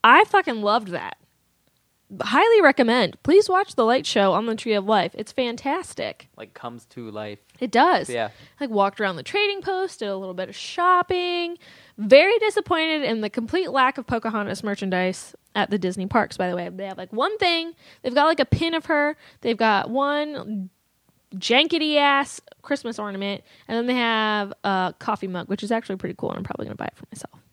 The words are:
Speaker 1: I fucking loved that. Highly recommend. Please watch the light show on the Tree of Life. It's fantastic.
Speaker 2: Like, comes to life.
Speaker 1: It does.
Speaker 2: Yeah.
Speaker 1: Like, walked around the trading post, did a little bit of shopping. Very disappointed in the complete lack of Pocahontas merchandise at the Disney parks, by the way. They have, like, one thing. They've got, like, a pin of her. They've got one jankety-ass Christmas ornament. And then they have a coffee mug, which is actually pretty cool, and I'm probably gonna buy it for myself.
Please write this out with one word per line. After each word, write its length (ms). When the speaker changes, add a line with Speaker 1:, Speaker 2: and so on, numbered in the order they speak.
Speaker 1:
I 180
fucking 380
loved 280
that. 280
Highly 400
recommend. 640
Please 260
watch 260
the 80
light 220
show 260
on 140
the 100
Tree 180
of 120
Life. 300
It's 180
fantastic. 1040
Speaker 2:
Like, 160
comes 320
to 260
life. 280
Speaker 1:
It 120
does. 380
Speaker 2:
Yeah. 200
Speaker 1:
Like, 80
walked 320
around 160
the 60
trading 380
post, 380
did 80
a 80
little 180
bit 140
of 80
shopping. 1000
Very 420
disappointed 640
in 160
the 100
complete 420
lack 260
of 100
Pocahontas 560
merchandise 720
at 160
the 60
Disney 280
parks, 320
by 120
the 60
way. 140
They 160
have, 120
like, 140
one 260
thing. 360
They've 140
got, 120
like, 120
a 60
pin 280
of 120
her. 320
They've 160
got 320
one 800
jankety-ass 1040
Christmas 360
ornament. 460
And 100
then 80
they 100
have 580
a 340
coffee 300
mug, 220
which 120
is 120
actually 240
pretty 200
cool, 120
and 80
I'm 80
probably 220
gonna 100
buy 80
it 100
for 180
myself. 280